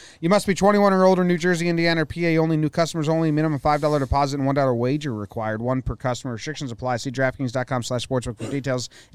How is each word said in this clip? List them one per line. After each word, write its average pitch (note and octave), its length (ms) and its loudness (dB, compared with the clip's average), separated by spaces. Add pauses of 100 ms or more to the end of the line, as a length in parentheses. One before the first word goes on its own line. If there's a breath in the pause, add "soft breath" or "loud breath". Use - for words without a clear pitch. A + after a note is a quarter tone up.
(220 loud breath)
You E3 80 0
must G3+ 180 2
be G3 80 2
twenty-one G3+ 380 4
or F#3+ 140 4
older, F#3 180 6
New F3 140 2
Jersey, E3+ 320 0
Indiana, E3 320 2
or D3+ 40 -2
P E3+ 200 -4
A E3 120 2
only, D#3+ 200 2
new D#3 100 0
customers D#3+ 400 -2
only, D#3+ 240 2
minimum D3+ 260 0
five D3 220 2
dollar D3+ 180 2
deposit C#3 380 0
and C#3 80 -2
one C#3 120 0
dollar C3+ 180 2
wager C3 400 -2
required. A2 480 -6
One B2+ 180 -2
per A#2+ 160 -6
customer. B2 380 -6
Restrictions C#3+ 360 -10
apply. B2 280 -4
See C#3 120 -8
draftkings B2+ 420 -2
dot B2+ 160 -4
com B2 140 -2
slash B2 240 -6
sportsbook B2 300 -4
for - 140 -8
details. B2+ 400 -4 (240 loud breath)